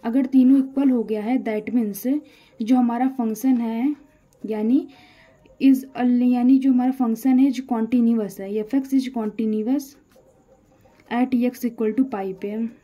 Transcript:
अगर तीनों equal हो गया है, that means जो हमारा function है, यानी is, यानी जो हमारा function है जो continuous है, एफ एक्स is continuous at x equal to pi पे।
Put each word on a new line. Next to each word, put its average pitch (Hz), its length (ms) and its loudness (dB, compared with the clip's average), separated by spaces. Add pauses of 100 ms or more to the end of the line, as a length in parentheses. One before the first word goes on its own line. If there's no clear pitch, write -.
अगर 233 220 0
तीनों 262 320 6
equal 269 320 0
हो 240 140 2
गया 214 180 -4
है, 240 220 -2
that 214 300 -4
means 220 320 -2 (540)
जो 233 160 2
हमारा 240 340 0
function 240 480 -2
है, 233 360 -2 (480)
यानी 220 440 -2 (760)
is, 269 240 4 (400)
यानी 247 340 4
जो 262 140 2
हमारा 247 200 2
function 254 460 0
है 277 120 4
जो 254 160 -6
continuous 226 720 0
है, 196 140 -10
एफ 214 200 -4
एक्स 269 200 0
is 254 180 0
continuous 220 760 -4 (1200)
at 247 340 0
x 247 220 -4
equal 220 280 -4
to 262 160 0
pi 196 160 -8 (140)
पे। 202 120 -8 (320)